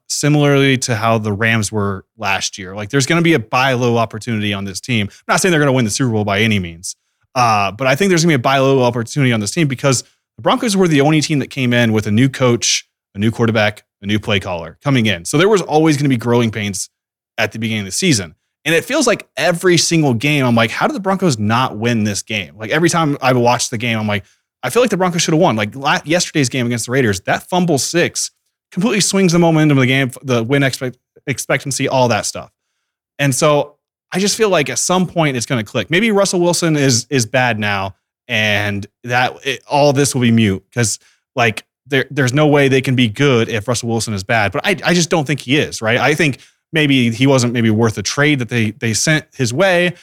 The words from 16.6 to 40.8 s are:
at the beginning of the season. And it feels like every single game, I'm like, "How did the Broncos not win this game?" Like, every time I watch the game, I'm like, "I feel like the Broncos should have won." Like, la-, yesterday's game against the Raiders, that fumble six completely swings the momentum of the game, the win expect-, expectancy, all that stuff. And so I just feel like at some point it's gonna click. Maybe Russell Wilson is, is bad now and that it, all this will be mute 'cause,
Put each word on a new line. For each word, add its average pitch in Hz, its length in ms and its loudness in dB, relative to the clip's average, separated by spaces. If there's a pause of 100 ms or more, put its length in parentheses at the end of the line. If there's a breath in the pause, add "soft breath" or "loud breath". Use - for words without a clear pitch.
at 110 140 -2
the 113 80 -12
beginning 110 220 -4
of 98 60 -10
the 92 40 -12
season. 101 440 -2 (280)
And 160 120 0
it 160 100 0
feels 262 220 0
like 208 280 -2
every 175 400 2
single 156 380 2
game, 143 320 0
I'm 120 100 2
like, 113 140 2
"How - 180 -2
did 302 80 -2
the 240 40 -6
Broncos 190 400 0
not 113 380 0
win 113 280 0
this 101 160 -4
game?" 92 360 -8
Like, 110 120 -10
every 156 200 2
time 156 300 0
I 131 140 2
watch 123 380 2
the 123 80 -6
game, 113 180 -2
I'm 107 100 -2
like, 104 160 -2 (380 soft breath)
"I - 80 -4
feel 240 140 2
like 247 80 0
the 185 60 0
Broncos 175 260 0
should 165 100 0
have 156 80 2
won." 147 140 2
Like, 107 200 -2
la-, 143 300 -2
yesterday's 160 420 0
game 120 200 -2
against 120 180 -4
the 120 60 -8
Raiders, 113 300 0
that - 200 -2
fumble 170 380 0
six - 500 -2 (420)
completely 208 300 0
swings 190 300 2
the 175 80 2
momentum 156 400 4
of - 20 4
the 127 60 2
game, 131 240 0 (100)
the 120 220 -2
win 139 180 0
expect-, 131 380 -4 (260)
expectancy, 139 600 -4
all 127 220 2
that 104 180 -2
stuff. - 240 -12 (640)
And 139 160 0
so 147 440 0 (340)
I 180 80 -4
just 196 180 -2
feel 220 120 2
like 156 200 0
at 120 80 -6
some 185 300 0
point 147 300 -2
it's 113 100 -4
gonna 117 160 -2
click. 104 260 -6
Maybe 214 220 0
Russell 196 280 0
Wilson 170 380 0
is, 135 320 0
is 131 160 0
bad 123 320 0
now 101 380 -4 (320)
and 104 580 -2 (180)
that 123 400 -2
it, 127 240 -6
all 147 240 4
this 135 220 0
will 127 80 -2
be 120 100 4
mute 107 400 2
'cause, 120 280 -2 (360 soft breath)